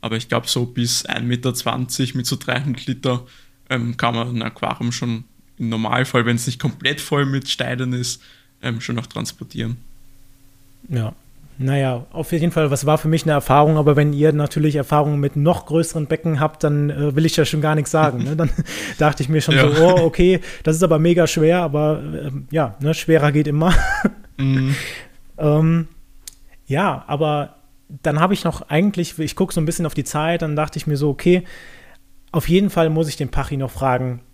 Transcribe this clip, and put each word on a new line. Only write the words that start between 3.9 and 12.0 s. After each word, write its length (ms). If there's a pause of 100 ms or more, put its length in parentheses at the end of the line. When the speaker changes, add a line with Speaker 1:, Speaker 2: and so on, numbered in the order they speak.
Speaker 1:
kann 180
man 220
ein 60
Aquarium 500
schon 320 (320)
im 120
Normalfall, 560
wenn's 200
nicht 140
komplett 420
voll 240
mit 240
Steinen 420
ist, 300 (400)
ähm, 200
schon 140
noch 120
transportieren. 680 (1120)
Speaker 2:
Ja. 240 (440)
Naja, 540